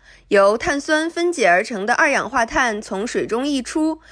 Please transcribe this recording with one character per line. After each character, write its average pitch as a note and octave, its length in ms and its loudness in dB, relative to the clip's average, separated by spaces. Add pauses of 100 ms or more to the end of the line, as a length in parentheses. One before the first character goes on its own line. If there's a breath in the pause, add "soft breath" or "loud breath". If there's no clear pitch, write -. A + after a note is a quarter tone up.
(280 soft breath)
由 G3+ 280 6
碳 C#4+ 240 -2
酸 D#4+ 300 0
分 E4+ 220 -2
解 A#3 160 2
而 F3+ 160 4
成 G#3 200 -6
的 A#3+ 100 0
二 D4+ 160 2
氧 G#3 180 -2
化 A#3 180 0
碳 A#3+ 340 -2
从 G#3 260 -6
水 F3+ 200 -4
中 A#3 200 -2
溢 C#4 160 -2
出， D#4+ 380 -2 (120)